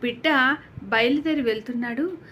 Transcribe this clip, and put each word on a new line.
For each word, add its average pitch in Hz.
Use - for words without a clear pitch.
బిడ్డ 240
బయలుదేరి 285
వెళ్తున్నాడు 240